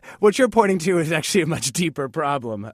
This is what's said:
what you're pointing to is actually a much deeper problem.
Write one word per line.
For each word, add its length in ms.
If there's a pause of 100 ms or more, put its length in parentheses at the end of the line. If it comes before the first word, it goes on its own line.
(180)
what 180
you're 120
pointing 320
to 180
is 140
actually 300
a 40
much 240
deeper 380
problem. 640